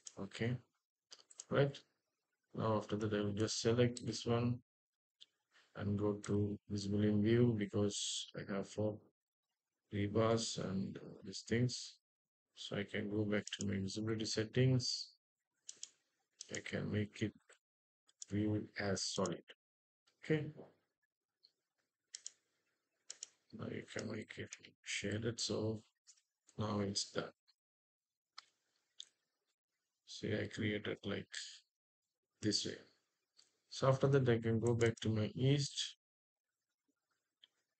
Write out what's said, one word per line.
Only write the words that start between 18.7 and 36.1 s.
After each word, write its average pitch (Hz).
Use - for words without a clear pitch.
as 101
solid. 85
Okay. 151
Now -
you -
can -
make -
it -
shaded. 113
So 107
now 104
it's 101
done. -
See, -
I 107
created 104
like 98
this 104
way. -
So -
after 135
that, 135
I 113
can 113
go 117
back 113
to 110
my 107
east. 139